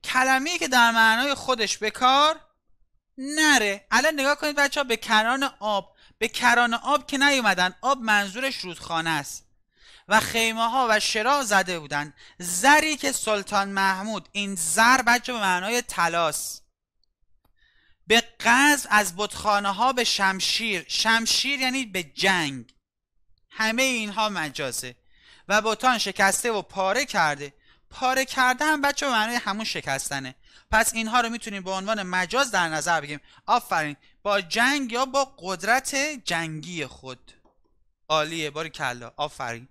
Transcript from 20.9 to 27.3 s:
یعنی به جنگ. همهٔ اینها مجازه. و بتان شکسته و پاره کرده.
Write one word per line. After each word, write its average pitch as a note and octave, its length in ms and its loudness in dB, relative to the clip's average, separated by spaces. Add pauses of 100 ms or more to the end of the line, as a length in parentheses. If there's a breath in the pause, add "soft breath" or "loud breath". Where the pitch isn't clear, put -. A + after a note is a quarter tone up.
یعنی C4 260 -2
به F#3 180 -6
جنگ. D3+ 680 -2 (760)
همهٔ A3+ 340 0
اینها A3 460 -2
مجازه. C#3 680 -6 (520 soft breath)
و G#3 140 2
بتان A3 360 0
شکسته G3+ 540 0
و G3+ 100 -2
پاره G3 440 -2
کرده. D3 480 -2 (360 soft breath)